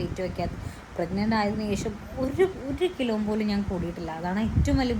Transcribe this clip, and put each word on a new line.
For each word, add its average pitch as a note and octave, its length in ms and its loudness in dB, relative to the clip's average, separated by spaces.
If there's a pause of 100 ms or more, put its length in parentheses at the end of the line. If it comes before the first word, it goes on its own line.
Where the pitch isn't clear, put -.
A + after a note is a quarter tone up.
വെയിറ്റ് F3 240 -4
വയ്ക്കാത്തത്. F3 340 -4 (360)
പ്രഗ്നന്റ് G3 400 0
ആയതിനു G#3+ 360 2
ശേഷം A3 200 0 (300)
ഒരു, C#4+ 220 4 (240)
ഒരു C#4+ 180 0 (120)
കിലോ A#3 180 2 (100)
പോലും G#3+ 260 2
ഞാൻ G3+ 80 2 (100)
കൂടിയിട്ടില്ല. E3+ 400 -4 (100)
അതാണ് F#3 200 0
ഏറ്റവും B3 420 4
വലിയ A#3+ 160 2